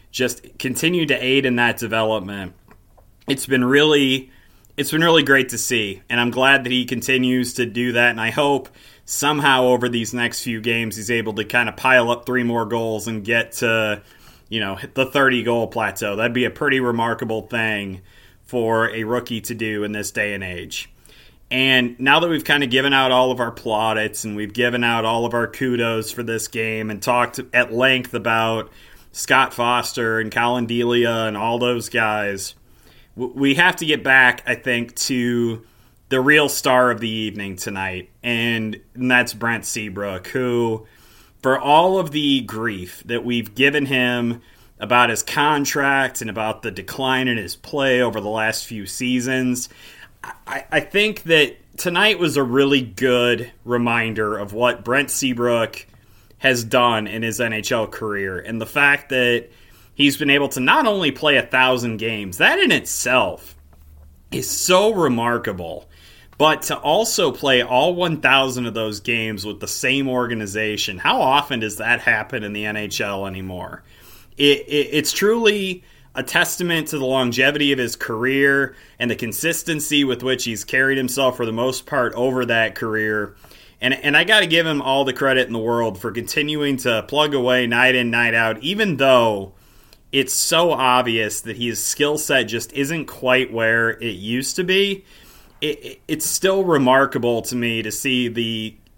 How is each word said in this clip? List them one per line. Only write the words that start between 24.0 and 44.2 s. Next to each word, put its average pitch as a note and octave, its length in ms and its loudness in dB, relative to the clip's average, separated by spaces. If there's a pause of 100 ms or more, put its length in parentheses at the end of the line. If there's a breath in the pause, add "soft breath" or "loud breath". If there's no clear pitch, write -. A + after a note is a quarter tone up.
and G#2+ 100 -8
we've G#2 160 -6
given A#2+ 320 0
out A#2 220 2
all A#2 200 0
of A#2 80 -4
our A#2 140 0
kudos A#2 640 -2
for B2 100 -8
this A2+ 280 -6
game A2 400 -4
and G2+ 120 -8
talked A#2+ 380 0 (140)
at B2 180 0
length B2+ 420 0
about A2+ 560 -2 (440 soft breath)
Scott C3 400 2
Foster A#2+ 640 0
and A2 120 -4
Colin A#2+ 340 0
Delia A#2 640 2
and G#2+ 80 -4
all A2+ 240 -2
those A#2+ 300 -2
guys, G#2+ 680 -2 (600 soft breath)
w-, B2 200 -8
we C#3 180 2
have F3+ 220 4
to E3+ 80 -8
get D3 200 -2
back, C3 400 6
I B2 100 -2
think, A#2+ 400 -4
to A#2+ 720 -2 (420 soft breath)
the C3 140 2
real D3 260 4
star B2+ 440 2
of G#2+ 100 -6
the A2+ 80 -4
evening G#2 480 -6
tonight, F#2+ 520 -8 (140)
and, A#2 560 -2 (160)
and B2+ 160 -2
that's B2 220 2
Brent A2+ 320 -4
Seabrook, G2+ 640 -8
who, A#2+ 600 -2 (540 soft breath)
for C3+ 180 2
all F3 400 4
of D#3+ 120 -4
the C#3+ 300 2
grief G#2 640 -8
that A#2 200 -4
we've A#2 280 -4
given C#3+ 320 2
him B2 560 0 (380 soft breath)